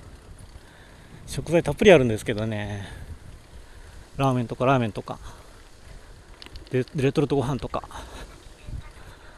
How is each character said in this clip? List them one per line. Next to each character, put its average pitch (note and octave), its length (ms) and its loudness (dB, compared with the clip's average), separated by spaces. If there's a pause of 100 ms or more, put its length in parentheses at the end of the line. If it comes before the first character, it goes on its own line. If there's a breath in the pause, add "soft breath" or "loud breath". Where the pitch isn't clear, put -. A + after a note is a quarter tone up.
(1300 loud breath)
食 C#3+ 260 -6
材 E3 100 6
た D3 100 0
っ - 20 -4
ぷ - 100 2
り G3+ 80 12
あ D#3+ 60 12
る C3 80 6
ん - 20 4
で A2 80 2
す - 80 -8
け B2+ 80 -2
ど G#2+ 140 0
ね。 G#2 420 -4 (1300 loud breath)
ラ C3+ 160 4
ー - 20 2
メ B2 80 2
ン A2+ 60 -4
と B2 80 -6
か B2+ 80 0
ラ C3+ 120 8
ー - 20 4
メ A#2 80 2
ン G2+ 60 -4
と - 100 -8
か。 - 160 -10 (1500 loud breath)
で、 B2+ 140 2 (120)
レ C3+ 160 4
ト - 80 2
ル C#3+ 80 4
ト D3 80 2
ご C#3 60 4
飯 B2+ 180 -2
と A#2+ 80 -6
か。 - 140 -4 (1600 loud breath)